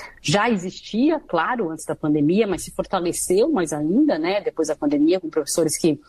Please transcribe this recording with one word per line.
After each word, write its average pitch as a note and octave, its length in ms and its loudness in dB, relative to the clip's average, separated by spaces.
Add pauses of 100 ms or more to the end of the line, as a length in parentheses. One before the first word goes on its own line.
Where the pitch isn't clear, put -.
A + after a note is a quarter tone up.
(200)
já G3+ 300 2
existia, A3 720 -2
claro, F3+ 500 -2
antes D#3 140 -10
da D#3+ 100 -4
pandemia, D#3 540 2
mas E3 160 -4
se - 80 -14
fortaleceu F#3 760 0
mais F3+ 240 0
ainda, F3+ 460 2
né? F3+ 220 -2
Depois - 260 -2
da D3+ 80 -2
pandemia, F#3 460 2
com D#4 100 -10
professores D#3 480 -2
que D#3 300 0